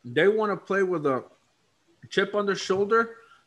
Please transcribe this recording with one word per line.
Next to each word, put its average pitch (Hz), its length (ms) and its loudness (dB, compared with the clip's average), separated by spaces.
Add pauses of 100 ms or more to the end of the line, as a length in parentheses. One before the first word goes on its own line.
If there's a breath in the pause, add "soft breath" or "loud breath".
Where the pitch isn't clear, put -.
they 139 240 2
wanna 214 300 2
play 196 260 -2
with 175 220 -2
a 131 240 -2 (800)
chip 196 260 -2
on 202 100 0
their 196 100 0
shoulder, 208 640 0 (280 loud breath)